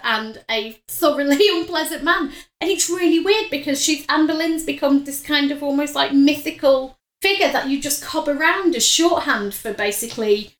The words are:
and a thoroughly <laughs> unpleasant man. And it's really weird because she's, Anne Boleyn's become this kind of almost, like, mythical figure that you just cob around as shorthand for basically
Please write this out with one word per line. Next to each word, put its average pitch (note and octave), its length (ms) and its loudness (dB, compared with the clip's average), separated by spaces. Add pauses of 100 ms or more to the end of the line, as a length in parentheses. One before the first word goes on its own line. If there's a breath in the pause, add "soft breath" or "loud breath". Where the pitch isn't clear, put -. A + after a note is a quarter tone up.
and A3 460 -4
a A3 280 -6 (100)
thoroughly C#4+ 600 2
<laughs> G4+ 40 2
unpleasant D#4+ 520 -4
man. E4 280 0 (280 loud breath)
And E4 100 -2
it's E4 200 -2
really E4+ 300 2
weird G#4+ 300 0
because C#4+ 320 -4
she's, D#4 260 -2
Anne D#4 180 2
Boleyn's D#4+ 380 -2
become C#4 400 0
this C#4 180 -10
kind C#4+ 280 2
of C#4+ 120 -6
almost, C#4+ 320 -2
like, C#4 180 0
mythical C#4 880 2 (220)
figure F#4+ 320 2
that C4+ 160 -2
you C#4 120 0
just C#4+ 220 -4
cob D#4 260 -4
around E4 460 2
as A#3 100 0
shorthand D4 720 0
for - 180 -8
basically G#3 880 -2